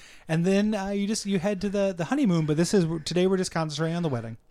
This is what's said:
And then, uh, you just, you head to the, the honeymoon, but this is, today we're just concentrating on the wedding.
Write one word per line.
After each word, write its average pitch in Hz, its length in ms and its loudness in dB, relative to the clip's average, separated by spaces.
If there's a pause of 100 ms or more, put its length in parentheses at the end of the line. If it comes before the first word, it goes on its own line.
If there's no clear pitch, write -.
(280)
And 165 160 0
then, 202 300 2
uh, 190 140 -4
you 202 180 -2
just, 214 180 -4
you 196 140 0
head 190 240 -2
to 202 80 -2
the, 196 260 0
the 170 80 -4
honeymoon, 185 400 2
but 147 140 2
this 170 160 2
is, 190 100 6 (220)
today 180 200 2
we're 190 120 2
just 185 120 -2
concentrating 160 460 -2
on 175 60 -2
the 165 80 0
wedding. 113 260 -4 (140)